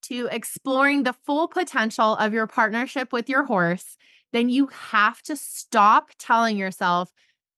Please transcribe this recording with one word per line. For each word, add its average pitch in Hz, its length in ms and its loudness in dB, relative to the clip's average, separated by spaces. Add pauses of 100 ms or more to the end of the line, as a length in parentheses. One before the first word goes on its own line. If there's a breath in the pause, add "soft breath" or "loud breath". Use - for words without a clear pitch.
to 240 260 -6
exploring 269 720 0
the 247 80 -2
full 294 340 -2
potential 226 680 0
of 214 160 0
your 220 160 -2
partnership 240 640 -2
with 233 160 -4
your 269 160 0
horse, 180 520 -2 (360 soft breath)
then 240 160 0
you 262 180 2
have 220 560 0
to 311 140 -8
stop 226 840 2
telling 226 380 2
yourself 185 560 -2 (460)